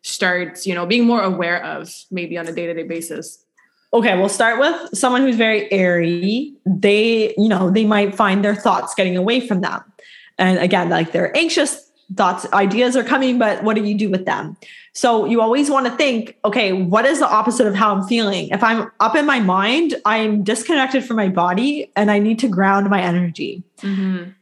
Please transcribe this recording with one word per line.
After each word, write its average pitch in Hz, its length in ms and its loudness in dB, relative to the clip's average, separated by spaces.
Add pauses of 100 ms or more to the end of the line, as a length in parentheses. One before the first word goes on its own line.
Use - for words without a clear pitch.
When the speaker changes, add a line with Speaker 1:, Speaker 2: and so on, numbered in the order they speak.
Speaker 1:
start, 180 640 -4
you 185 80 -4
know, 175 140 -4
being 233 180 2
more 233 160 2
aware 175 420 -2
of 156 300 -12 (160)
maybe 170 300 -8
on 165 80 -8
a 165 40 -10
day-to-day 170 320 -6
basis? 165 540 -10 (560)
Speaker 2:
Okay, 214 240 4
we'll 190 120 2
start 226 300 0
with 311 380 -2
someone 254 240 2
who's 262 140 2
very 220 360 0
airy. 185 840 0 (120)
They, 214 720 2
you 214 120 4
know, 185 200 2
they 220 160 4
might 202 300 2
find 196 280 0
their 208 120 0
thoughts 202 400 -2
getting 185 200 0
away 226 260 0
from 214 200 -2
them. 190 200 -6 (580)
And 185 180 2
again, 180 320 2
like, 165 220 0
they're - 260 -2
anxious, 330 460 0 (320)
thoughts, 185 380 0
ideas 214 420 2
are 247 80 2
coming, 262 340 0
but 214 280 0
what 220 100 2
do 214 80 0
you 208 100 -2
do 208 160 -2
with 185 160 -2
them? - 300 -6 (380)
So 226 320 2
you 226 160 2
always 269 280 2
wanna 262 280 2
think, 233 480 -2
okay, 208 260 0
what 190 340 2
is 285 140 2
the 285 80 2
opposite 214 400 2
of 196 80 -2
how 208 180 2
I'm 196 140 -2
feeling? 208 400 -2
If - 160 0
I'm 226 260 0 (120)
up 226 160 2
in 294 80 2
my 269 160 2
mind, 214 540 0 (100)
I'm 220 360 0
disconnected 262 640 0
from 220 140 -6
my 202 100 0
body 190 720 0
and 208 120 2
I 208 100 2
need 220 200 0
to 269 80 0
ground 196 420 2
my 196 120 2
energy. 175 600 -2 (200)
Speaker 1:
Mm-hmm. 190 480 -4 (120)